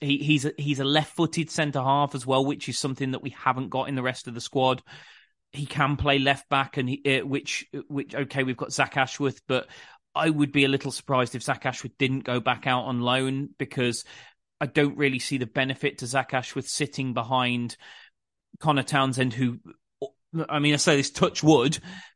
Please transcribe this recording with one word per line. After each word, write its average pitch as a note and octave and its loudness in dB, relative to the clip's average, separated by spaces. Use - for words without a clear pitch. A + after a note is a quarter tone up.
He, C#3+ 2
he's C#3+ 2
a, D3+ -2
he's C#3+ -2
a C#3 -2
left-footed D#3 0
centre C#3+ 0
half C#3 2
as B2 -8
well, C3+ 4
which C#3+ -4
is A#2+ -4
something C3+ -4
that B2+ -4
we C#3 -8
haven't B2+ -2
got C3 -2
in C#3 -4
the B2+ -2
rest B2+ -4
of A#2 -10
the A#2 -10
squad. C3 2
He C#3+ -10
can C#3+ 0
play C#3 4
left C3+ 0
back, C#3 0
and C3 0
he, C#3 -4
uh, C3+ 2
which, C#3 -4
which, C#3 -6
okay, C#3 -2
we've C3 -2
got - -8
Zach - 0
Ashworth, C#3+ -2
but B2+ 0
I D#3+ 2
would D3 2
be C#3+ 6
a C3+ 6
little C3+ 0
surprised B2+ 0
if A#2+ -8
Zach - -4
Ashworth B2+ -6
didn't C3+ 0
go B2+ -2
back B2 -2
out B2+ 2
on B2 -2
loan, C3 0
because B2+ -2
I D3+ -2
don't C#3+ 2
really C3+ 2
see C3+ -2
the A#2+ -4
benefit C3+ -2
to C3 -8
Zach C3 -2
Ashworth C3 -4
sitting C3+ -4
behind B2 0
Connor D3 2
Townsend, C3 2
who, A#2+ -2
I D3+ 0
mean, D3 4
I - 2
say D3 4
this C#3 0
touch - 0
wood D3+ 6